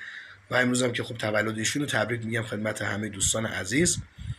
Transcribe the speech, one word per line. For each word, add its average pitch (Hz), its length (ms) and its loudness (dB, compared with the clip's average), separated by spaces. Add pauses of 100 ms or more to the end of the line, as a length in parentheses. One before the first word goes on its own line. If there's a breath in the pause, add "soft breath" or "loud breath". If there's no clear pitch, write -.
(500 loud breath)
و 120 60 2
امروز 123 260 4
هم 123 100 2
که 123 100 -2
خب 117 160 -8
تولد 107 400 2
ایشون 127 240 0
رو 135 60 -2
تبریک 113 360 0
می‌گم 113 180 0
خدمت 107 400 -4
همهٔ 104 260 -2
دوستان 101 380 0
عزیز. 110 520 2 (400 loud breath)